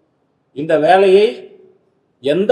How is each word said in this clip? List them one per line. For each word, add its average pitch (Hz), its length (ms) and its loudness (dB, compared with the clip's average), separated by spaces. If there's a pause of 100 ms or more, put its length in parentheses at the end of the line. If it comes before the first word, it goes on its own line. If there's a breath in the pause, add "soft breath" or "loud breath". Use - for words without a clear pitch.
(560)
இந்த 156 240 -4
வேலையை 190 480 2 (960)
எந்த 175 280 -2